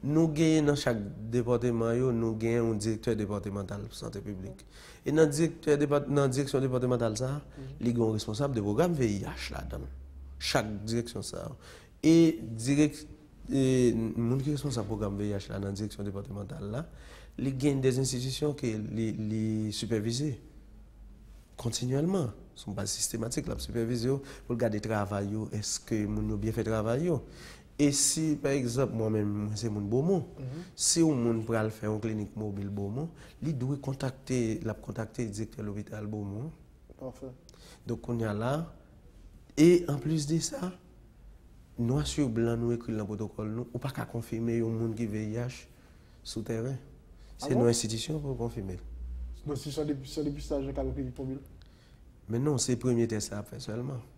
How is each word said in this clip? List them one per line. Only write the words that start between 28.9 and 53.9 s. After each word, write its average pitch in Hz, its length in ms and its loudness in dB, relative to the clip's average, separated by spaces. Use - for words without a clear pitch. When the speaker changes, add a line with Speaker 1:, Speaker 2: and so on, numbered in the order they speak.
Speaker 1:
mwen 110 200 2
menm, 104 160 2
mwen 107 120 -2
se 113 140 -2
moun 101 160 -2
Beaumont, 147 380 4
Speaker 2:
Mhm. 139 260 -8
Speaker 1:
si - 240 2
yon 156 160 6
moun 117 280 2
pral 110 260 2
fè 107 180 -6
yon 107 120 0
klinik 107 360 -2
mobil 101 320 -4
Beaumont, 101 400 -4
li 160 120 -2
dwe 131 260 -2
kontakte, 127 840 -2
l 110 80 -4
ap - 120 -6
kontakte 113 420 -6
direktè 107 400 -6
lopital 104 420 -8
Beaumont. 107 460 -6
Speaker 2:
Pafè. 131 300 -12
Speaker 1:
Donk, 117 240 -6
on 120 100 0
y 113 40 0
a 107 100 -2
la. 135 320 0
E 175 320 10
an 143 100 0
plis 151 280 0
de 160 120 2
sa, 185 320 -4
nwa 127 260 2
si - 200 0
blan 117 360 2
nou 117 120 2
ekri 117 200 -2
nan 107 140 -2
pwotokòl 107 420 -6
nou, 117 240 -4
ou 120 80 -4
pa 135 100 -4
ka - 140 -6
konfime 117 540 -2
yon 113 200 2
moun 113 160 0
ki 113 120 -2
V 107 260 -2
I 110 60 -4
H 123 280 -6
sou - 200 -8
teren. 117 340 -4
Speaker 2:
Ah - 80 -6
Speaker 1:
Se 131 60 4
Speaker 2:
bon? 123 100 6
Speaker 1:
nou 120 80 10
enstitisyon 117 480 -2
pou 139 160 -4
konfime. 98 400 -4
Speaker 2:
Donk, 147 120 -2
si 143 140 -6
se 147 80 -4
yon 151 80 0
depi-, 135 180 -2
se - 140 -6
yon 147 100 0
depistaj 143 320 -4
nan 135 140 -6
ka 135 80 -2
klinik 131 340 -4
mobil? 135 220 -6
Speaker 1:
Men 117 160 0
non, 147 140 2
se 120 200 2
premye 117 320 4
tès 104 220 -4
a 104 100 -6
fè 117 160 -12
sèlman. 123 400 -6